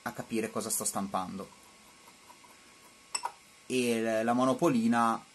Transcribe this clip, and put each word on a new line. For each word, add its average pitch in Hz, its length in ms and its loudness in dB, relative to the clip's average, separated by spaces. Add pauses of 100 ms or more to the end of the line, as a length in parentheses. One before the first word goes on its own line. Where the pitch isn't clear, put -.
a 120 80 -6
capire 110 400 -4
cosa 107 180 -6
sto 107 140 -4
stampando. 95 680 -6 (2250)
E 120 340 0
l-, 110 240 0
la 120 100 2
monopolina 117 1000 2